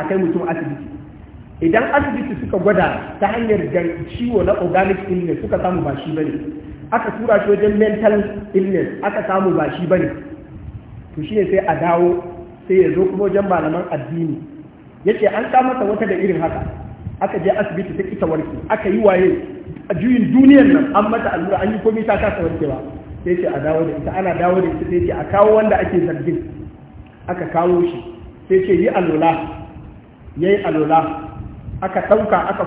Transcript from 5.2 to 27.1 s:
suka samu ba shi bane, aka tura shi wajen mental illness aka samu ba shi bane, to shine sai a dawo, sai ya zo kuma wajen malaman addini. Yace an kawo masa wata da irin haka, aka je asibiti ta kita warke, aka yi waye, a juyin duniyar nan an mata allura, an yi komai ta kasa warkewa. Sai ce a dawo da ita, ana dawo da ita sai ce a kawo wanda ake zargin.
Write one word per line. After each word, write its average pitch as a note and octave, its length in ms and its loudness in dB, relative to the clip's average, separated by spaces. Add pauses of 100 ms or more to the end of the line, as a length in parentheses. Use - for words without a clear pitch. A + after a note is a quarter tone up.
suka F3+ 220 -2
samu F3+ 240 -2
ba C#3+ 160 -2
shi D#3+ 100 -8
bane, D3+ 240 -4 (560)
aka A3 240 -2
tura A3 300 2
shi G#3 80 2
wajen G#3 240 2
mental G#3 400 2 (360)
illness F#3+ 360 0 (140)
aka G3+ 260 -2
samu F#3+ 260 2
ba D3+ 220 0
shi F3 100 -6
bane, E3 220 2 (1040)
to D3+ 100 -8
shine G3+ 240 0
sai F#3 160 2
a D#3+ 140 0
dawo, F3 400 2 (500)
sai F#3 140 6
ya D#3+ 100 4
zo F3+ 140 2
kuma F#3+ 240 0
wajen F#3+ 180 0
malaman E3+ 460 0
addini. D#3+ 480 -4 (640)
Yace G#3+ 260 2
an G#3+ 220 -4
kawo B3+ 180 4
masa A#3 160 -2
wata G#3+ 180 0
da F#3 120 0
irin F3+ 240 0
haka, - 240 -2 (560)
aka G3 180 -2
je F3 160 2
asibiti G3 400 -4
ta G3 80 -2
kita - 240 -4
warke, D#3 300 -4 (100)
aka G#3+ 220 -2
yi G#3 100 2
waye, F#3 320 6 (560)
a G3+ 80 -2
juyin A3 400 2
duniyar C4+ 320 10
nan - 260 4
an G#3+ 160 4
mata A3+ 300 -2
allura, F3+ 240 0
an G#3 80 2
yi G#3+ 160 -4
komai A3 180 2
ta G#3 140 2
kasa G3+ 240 -2
warkewa. C#3+ 380 -2 (420)
Sai F3+ 140 0
ce F3+ 100 0
a - 160 -2
dawo D#3+ 220 0
da D3 100 -4
ita, C#3+ 220 -6
ana F#3+ 180 0
dawo F3+ 240 2
da F3+ 80 2
ita D#3 220 -4
sai F3 180 0
ce - 60 0
a D3+ 180 -6
kawo G#3+ 240 6
wanda G#3+ 240 4
ake F3+ 260 0
zargin. D3+ 360 -2 (880)